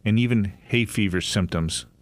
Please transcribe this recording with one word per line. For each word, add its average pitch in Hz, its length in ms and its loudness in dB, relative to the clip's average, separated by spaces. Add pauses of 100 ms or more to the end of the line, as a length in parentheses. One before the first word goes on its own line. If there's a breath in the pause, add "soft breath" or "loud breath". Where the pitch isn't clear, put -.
and 107 140 4
even 117 340 2 (120)
hay 120 200 0
fever 95 360 0
symptoms, 85 640 -4 (160)